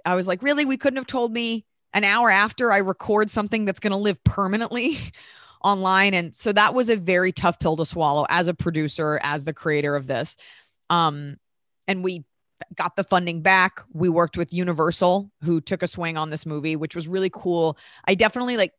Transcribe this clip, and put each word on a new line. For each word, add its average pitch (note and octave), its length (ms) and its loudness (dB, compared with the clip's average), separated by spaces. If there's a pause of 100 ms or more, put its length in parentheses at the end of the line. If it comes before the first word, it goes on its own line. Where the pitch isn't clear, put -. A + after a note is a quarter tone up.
I F3+ 100 2
was F#3 120 0
like, F#3 160 -2
"Really? C#4+ 220 2
We C4+ 120 -2
couldn't C4+ 200 0
have B3+ 100 -8
told A#3+ 260 -2
me A3+ 320 -4 (280)
an G#3 120 2
hour A3 260 4
after G#3+ 400 2
I G3+ 80 6
record G3+ 520 0
something G#3+ 340 -2
that's F#3+ 160 -2
gonna G3+ 180 0
live G#3 240 -2
permanently A3+ 760 0
<laughs> - 640 -16
online?" F#3+ 500 4
And F3 220 -4
so G#3 180 -2
that G#3 200 4
was B3 160 2
a A3 80 2
very F3+ 360 0
tough - 260 0
pill D#3+ 180 0
to E3 80 -2
swallow D3 440 0
as E3+ 180 2
a F3+ 60 -2
producer, D#3 680 -2
as C#3+ 220 -4
the D#3 80 -6
creator D3 420 0
of C3+ 120 -4
this. C3+ 300 -4 (520)
Um, D3 480 0 (500)
and F#3+ 160 -2
we F3+ 220 -6 (500)
got E3+ 200 -4
the G3 80 -2
funding F3 380 0
back. F#3+ 400 4 (120)
We E3+ 160 0
worked E3+ 280 0
with E3+ 160 -4
Universal, F3+ 800 0 (120)
who E3 180 0
took F#3 220 -4
a F3 40 -2
swing E3 300 -6
on D#3 120 -4
this D#3 160 -10
movie, D#3 300 -4
which D#3 200 -8
was E3 120 -8
really F#3+ 220 -2
cool. E3+ 480 -2 (280)
I G3 100 2
definitely, B3 420 0
like, F#3+ 220 0